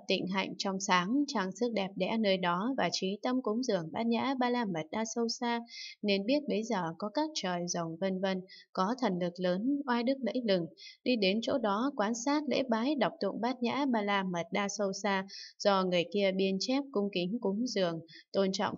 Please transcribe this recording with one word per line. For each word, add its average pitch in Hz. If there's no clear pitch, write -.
tịnh 185
hạnh 190
trong 190
sáng, 190
trang 196
sức 240
đẹp 196
đẽ 190
nơi 196
đó 185
và 175
trí 196
tâm 254
cúng 220
dường 180
Bát 226
Nhã 233
Ba 247
La 240
Mật 165
Đa 220
sâu 233
xa, 233
nên 196
biết 277
bấy 226
giờ 220
có 208
các 302
trời 180
rồng 165
vân 190
vân, 190
có 190
thần 185
lực 175
lớn, 202
oai 240
đức 269
lẫy 240
lừng, 180
đi 254
đến 202
chỗ -
đó 226
quan 214
sát 294
lễ 247
bái 233
đọc 196
tụng 196
Bát 247
Nhã 247
Ba 233
La 202
Mật 175
Đa 202
sâu 196
xa, 196
do 196
người 180
kia 196
biên 190
chép 262
cung 202
kính 180
cúng 208
dường, 170
tôn 196
trọng -